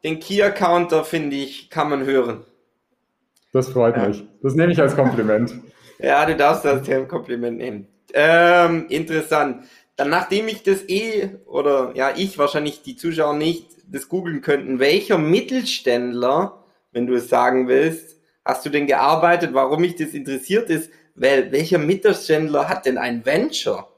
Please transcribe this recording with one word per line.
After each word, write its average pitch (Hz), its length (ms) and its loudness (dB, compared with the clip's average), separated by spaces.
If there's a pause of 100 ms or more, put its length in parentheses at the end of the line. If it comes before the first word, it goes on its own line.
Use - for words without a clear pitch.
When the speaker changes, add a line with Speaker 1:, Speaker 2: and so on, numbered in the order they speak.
Speaker 1:
den 160 160 -6
Key 202 220 0
Accounter 170 640 2
finde 147 320 -4
ich, - 340 -10
kann 151 200 -2
man 135 160 -2
hören. 120 380 0 (1080)
Speaker 2:
Das 131 160 0
freut 117 280 2
Speaker 1:
Ja. 120 120 0
Speaker 2:
mich. - 160 -6 (180)
Das 139 120 -2
nehme 170 180 2
ich 156 80 2
als 135 160 4
Kompliment. 117 580 0 (440)
Speaker 1:
Ja, 139 280 2
du 160 100 0
darfst 147 280 2
das 135 240 0
als 131 200 -2
Kompliment 120 500 -6
nehmen. 107 280 -10 (260)
Ähm, 170 760 4
interessant. 156 760 -2 (320)
Dann, 143 140 -2
nachdem 196 380 -2
ich 214 160 -10
das 190 240 0
eh, 196 480 -4 (100)
oder 139 480 0
ja, 135 220 0
ich 190 200 -4
wahrscheinlich, 147 460 -2
die 127 140 -16
Zuschauer 160 380 -2
nicht, 160 340 -4 (200)
das - 200 -12
googeln 170 320 -6
könnten, 135 400 -2
welcher 175 380 2
Mittelständler, 143 1500 0 (280)
wenn 120 140 -2
du 123 80 0
es 120 140 -2
sagen 127 400 2
willst, 156 520 0 (240)
hast - 220 -4
du 147 40 -6
denn 143 160 0
gearbeitet, 160 680 2
warum 135 260 2
mich 175 160 0
das 156 180 -6
interessiert 143 540 -2
ist, 160 220 -2 (240)
weil 131 380 2
welcher 160 260 2
Mittelständler 156 880 0
hat - 180 -4
denn 127 120 0
ein 120 260 -4
Venture? 143 720 -2